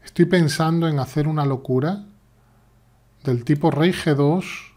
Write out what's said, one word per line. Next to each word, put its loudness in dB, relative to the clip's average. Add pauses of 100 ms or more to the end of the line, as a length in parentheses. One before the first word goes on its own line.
Estoy 2
pensando 0
en 0
hacer -2
una -2
locura -2 (1200)
del -2
tipo 2
rey 2
G 0
dos -2